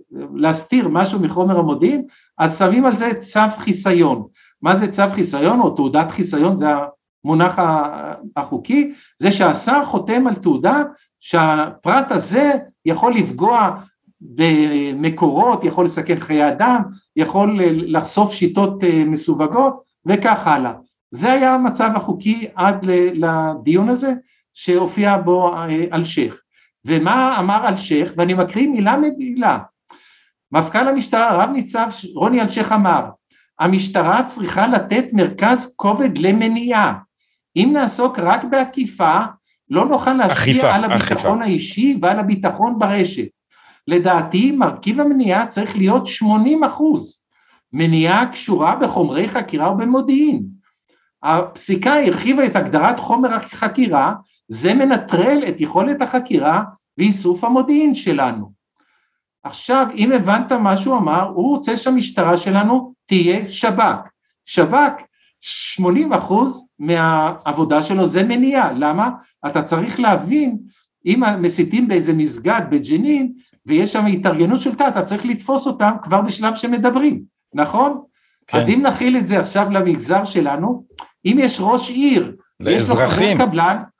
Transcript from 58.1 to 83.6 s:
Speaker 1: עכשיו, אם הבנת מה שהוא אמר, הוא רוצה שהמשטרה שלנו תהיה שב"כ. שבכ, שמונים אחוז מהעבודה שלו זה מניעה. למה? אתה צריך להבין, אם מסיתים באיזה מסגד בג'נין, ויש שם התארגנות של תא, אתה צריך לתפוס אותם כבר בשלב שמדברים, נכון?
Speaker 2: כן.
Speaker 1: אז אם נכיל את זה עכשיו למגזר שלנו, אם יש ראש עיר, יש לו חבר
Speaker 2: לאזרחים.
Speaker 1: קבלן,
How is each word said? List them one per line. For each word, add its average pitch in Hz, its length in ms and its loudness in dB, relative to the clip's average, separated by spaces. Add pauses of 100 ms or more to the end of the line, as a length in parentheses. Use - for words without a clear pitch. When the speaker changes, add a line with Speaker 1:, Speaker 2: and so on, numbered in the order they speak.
Speaker 1:
עכשיו, 254 520 -2
אם 226 180 2
הבנת 220 400 0
מה 208 240 2
שהוא 254 200 -2
אמר, 175 380 0
הוא 262 220 0
רוצה 233 200 -4
שהמשטרה 196 600 0
שלנו 208 560 0 (140)
תהיה 190 440 2
שב"כ. 202 580 0 (380)
שבכ, 262 460 2 (480)
שמונים 220 720 -2
אחוז 233 560 -2 (100)
מהעבודה 156 1040 0
שלו 190 240 0
זה 185 180 0
מניעה. 240 480 0
למה? 151 380 -2 (360)
אתה 147 160 -4
צריך 190 380 -4
להבין, 226 580 0 (480)
אם 226 160 2 (160)
מסיתים 180 500 0
באיזה 165 240 0
מסגד 151 480 0 (100)
בג'נין, 247 600 0 (340)
ויש 165 260 0
שם 214 140 0
התארגנות 185 540 0
של 247 140 -4
תא, 277 140 0
אתה 196 140 -2
צריך 254 240 -6
לתפוס 262 400 -2
אותם 214 240 0 (120)
כבר 190 180 2
בשלב 214 340 -4
שמדברים, 247 680 0 (320)
נכון? 233 460 0 (460)
Speaker 2:
כן. - 120 0
Speaker 1:
אז 117 100 0
אם 247 140 2
נכיל 254 340 2
את 208 100 0
זה 196 140 0
עכשיו 202 300 -2
למגזר 180 540 0
שלנו, 175 600 -4 (400)
אם 208 160 2
יש 254 200 0
ראש 240 300 0
עיר, 254 460 0 (240)
יש - 280 0
לו - 60 2
חבר 123 100 2
Speaker 2:
לאזרחים. 196 340 0
Speaker 1:
קבלן, 185 380 2 (240)